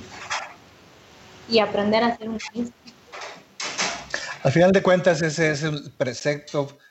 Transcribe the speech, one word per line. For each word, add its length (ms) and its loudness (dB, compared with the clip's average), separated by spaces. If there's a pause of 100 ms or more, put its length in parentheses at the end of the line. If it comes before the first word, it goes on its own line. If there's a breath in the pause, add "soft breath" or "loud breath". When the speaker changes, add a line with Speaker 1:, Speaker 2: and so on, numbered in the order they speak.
(1500)
Speaker 1:
y 120 4
aprender 440 2
a 140 0
ser 120 -12
uno 100 -8 (140)
mismo. 200 -8 (1700 loud breath)
Speaker 2:
Al 80 4
final 200 6
de 100 6
cuentas, 400 4
ese 300 2
es 120 -4
el 280 -6
precepto 840 -4 (140 soft breath)